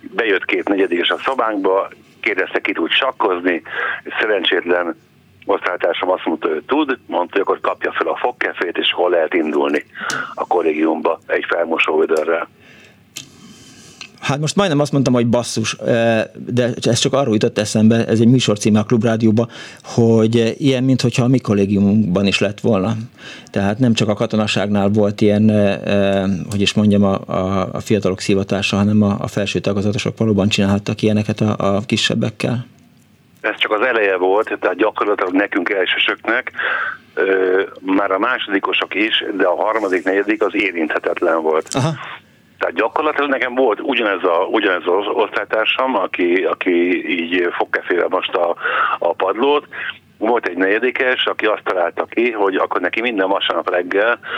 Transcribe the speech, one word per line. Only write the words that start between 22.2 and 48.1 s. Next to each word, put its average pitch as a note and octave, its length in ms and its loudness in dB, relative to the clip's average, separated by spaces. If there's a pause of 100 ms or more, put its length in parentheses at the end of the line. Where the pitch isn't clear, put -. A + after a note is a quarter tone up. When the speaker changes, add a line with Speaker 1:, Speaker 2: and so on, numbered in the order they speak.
Speaker 2:
is F#2+ 120 2
lett G2+ 220 -2
volna. G#2+ 320 2 (580)
Tehát G2+ 280 0
nem B2 160 4
csak A2 140 0
a G#2 60 0
katonaságnál G#2 760 0
volt G#2 320 2
ilyen, G#2+ 300 6
eh, G2+ 340 2
eh, G2 460 2 (200)
hogy G2+ 100 -2
is G2 140 0
mondjam, G2+ 300 4
a, G2 220 0
a, F#2+ 460 -2
a - 80 -6
fiatalok F#2+ 400 0
szivatása, G2 560 0
hanem G#2 260 4
a, G2+ 180 2
a - 60 -4
felső G2+ 320 -4
tagozatosok G2+ 600 -2
valóban G#2 300 2
csinálhattak G2+ 540 0
ilyeneket G#2+ 380 0
a, G#2+ 180 2
a G2 280 0
kisebbekkel. A#2+ 800 -2 (720)
Speaker 1:
Ez G#2+ 180 -4
csak - 120 -2
az G#2+ 160 2
eleje G#2+ 300 2
volt, G2 440 2
tehát F#2 160 0
gyakorlatilag G2+ 560 0
nekünk F#2+ 380 0
elsősöknek, G#2 840 -2 (600)
ö, F#2 480 0 (180)
már F#2+ 300 -2
a F#2+ 80 0
másodikosok G2 760 -2
is, G#2+ 300 -2 (120)
de F#2+ 80 0
a F2 120 2
harmadik, G2 480 0
negyedik G2+ 380 0
az F#2+ 120 0
érinthetetlen E2+ 880 -2
volt. D#2 320 0
Speaker 2:
Aha. C#3 180 0 (640)
Speaker 1:
Tehát F2 180 -4
gyakorlatilag C#3+ 540 -2
nekem B2+ 240 -2
volt B2 260 2
ugyanez A2 420 -2
a, F2 280 2
ugyanez G2 340 2
az F#2+ 220 2
osztálytársam, A2 880 0
aki, F2+ 400 0 (160)
aki F2+ 200 -2 (380)
így F2 440 -2
fogkefével F2+ 560 -2
most F2 260 -2